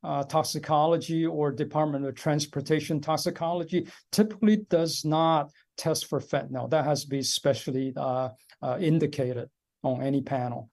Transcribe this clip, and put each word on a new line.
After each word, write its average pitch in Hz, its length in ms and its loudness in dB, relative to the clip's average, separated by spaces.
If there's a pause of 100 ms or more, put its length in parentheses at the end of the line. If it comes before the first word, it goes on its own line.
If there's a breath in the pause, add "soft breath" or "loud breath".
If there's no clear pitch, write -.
uh, 143 200 -2
toxicology 156 1000 2
or 151 260 0
Department 147 540 0
of 135 100 -6
Transportation 151 840 0
toxicology 170 880 -2 (240 loud breath)
typically 214 460 4 (120)
does 165 360 2
not 156 460 4 (260 soft breath)
test 160 300 -2
for 143 120 -2
fentanyl. 131 500 -4
That 151 140 2
has 147 200 0
to - 40 -14
be 135 140 -2
specially, 135 760 0
uh, 131 340 -2 (320 soft breath)
uh, 127 200 -2
indicated 143 680 0 (360)
on 127 180 0
any 139 200 0
panel. 123 520 -6